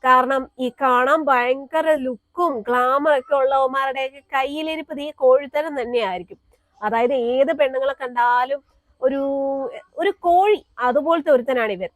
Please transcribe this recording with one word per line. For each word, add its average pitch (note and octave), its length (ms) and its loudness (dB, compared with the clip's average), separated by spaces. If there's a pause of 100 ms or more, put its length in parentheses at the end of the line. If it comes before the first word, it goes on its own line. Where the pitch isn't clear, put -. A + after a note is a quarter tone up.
കാരണം B3+ 540 4
ഈ B3+ 100 -2
കാണാൻ C4 540 2
ഭയങ്കര C#4 680 0
ലുക്കും C4+ 680 -4
ഗ്ലാമർ C4 600 0
ഒക്കെ C#4+ 160 -4
ഉള്ളവന്മാരുടെയൊക്കെ C4+ 880 -2 (120)
കയ്യിലിരിപ്പ് D4+ 640 -4
ഈ D4 120 -8
കോഴിത്തരം C#4+ 720 0
തന്നെയായിരിക്കും. G3+ 560 -4 (460)
അതായത് A#3 300 0
ഏത് C4 400 2
പെണ്ണുങ്ങളെ C4+ 400 0
കണ്ടാലും B3 680 0 (380)
ഒരു, C4+ 160 0 (800)
ഒരു F4+ 220 0
കോഴി, F#4 460 2 (140)
അതുപോലത്തെ D4 520 0
ഒരുത്തനാണ് A#3+ 400 0
ഇവൻ. F#3 240 -8